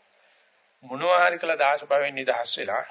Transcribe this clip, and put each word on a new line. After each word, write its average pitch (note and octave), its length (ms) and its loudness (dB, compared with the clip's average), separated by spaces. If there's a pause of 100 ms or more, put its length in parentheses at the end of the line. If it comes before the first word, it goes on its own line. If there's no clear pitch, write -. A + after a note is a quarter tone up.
(840)
මොනවා D#3 360 0
හරි F3 180 4
කළා E3 200 -2
දාස D3 260 2
භාවයෙන් C#3+ 300 0
නිදහස් B2 400 -2
වෙලා, A2+ 360 -4